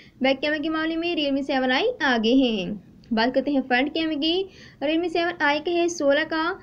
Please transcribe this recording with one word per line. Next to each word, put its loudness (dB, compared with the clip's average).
बैक 2
कैमरे 0
के -2
मामले -2
में -2
Realme 0
सेवन 0
आई 2
आगे 2
हैं। 0
बात 0
करते 0
हैं 0
फ्रंट 0
कैमरे -2
की। -2
Realme 0
सेवन -2
आई 2
का -4
है 2
सोलह 2
का -2